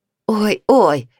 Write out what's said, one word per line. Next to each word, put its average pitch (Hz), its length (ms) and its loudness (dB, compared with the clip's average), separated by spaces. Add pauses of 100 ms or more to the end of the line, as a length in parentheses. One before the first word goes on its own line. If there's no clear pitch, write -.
(280)
"Ой, 214 400 -4
ой, 151 420 0 (100)